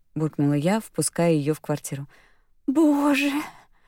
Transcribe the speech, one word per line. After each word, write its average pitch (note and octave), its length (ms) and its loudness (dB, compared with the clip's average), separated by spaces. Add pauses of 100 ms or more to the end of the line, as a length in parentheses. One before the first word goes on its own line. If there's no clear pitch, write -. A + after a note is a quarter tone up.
(160)
буркнула D3+ 380 0
я, F3 260 0
впуская E3+ 520 0
её D3+ 220 0
в - 60 -14
квартиру. C#3+ 480 -8 (580)
«Боже, C#4+ 640 2 (580)